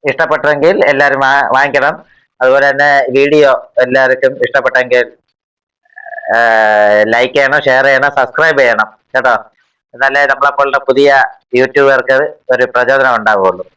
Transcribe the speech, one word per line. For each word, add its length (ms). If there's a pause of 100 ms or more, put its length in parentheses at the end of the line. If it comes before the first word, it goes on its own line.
(100)
ഇഷ്ടപ്പെട്ടെങ്കിൽ 640 (140)
എല്ലാവരും 340
വാ-, 300
വാങ്ങിക്കണം. 400 (460)
അതുപോലെ 300
തന്നെ 200 (260)
വീഡിയോ 340 (340)
എല്ലാവർക്കും 480 (140)
ഇഷ്ടപ്പെട്ടെങ്കിൽ, 580 (1300)
ഏഹ്, 640 (140)
ലൈക്ക് 220
ചെയ്യണം, 300
ഷെയർ 220
ചെയ്യണം, 300
സബ്സ്ക്രൈബ് 440
ചെയ്യണം 260 (260)
കേട്ടോ. 200 (600)
എന്നാലേ 360
നമ്മളെപ്പോലുള്ള 480 (100)
പുതിയ 220 (480)
യൂട്യൂബർക്ക് 580 (380)
ഒരു 100 (100)
പ്രചോദനം 440
ഉണ്ടാവുകയുള്ളൂ. 460 (120)